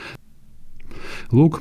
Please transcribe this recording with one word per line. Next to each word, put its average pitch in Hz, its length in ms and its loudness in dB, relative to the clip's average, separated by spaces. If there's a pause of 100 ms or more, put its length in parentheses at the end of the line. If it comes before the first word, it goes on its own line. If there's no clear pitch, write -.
(1300)
Lūk, 151 300 6